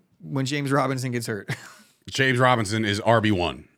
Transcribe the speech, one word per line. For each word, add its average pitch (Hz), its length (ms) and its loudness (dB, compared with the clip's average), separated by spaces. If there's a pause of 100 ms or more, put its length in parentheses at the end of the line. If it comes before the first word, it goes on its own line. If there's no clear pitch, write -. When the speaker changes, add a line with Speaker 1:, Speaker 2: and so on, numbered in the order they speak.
(220)
Speaker 1:
When 147 260 -6
James 139 240 -4
Robinson 131 400 0
gets 120 160 -6
hurt. 104 220 -8 (320)
<laughs> - 280 -20
Speaker 2:
James 131 300 0
Robinson 113 460 2
is 101 160 0
R 110 200 4
B 107 100 2
one 85 360 -2 (100)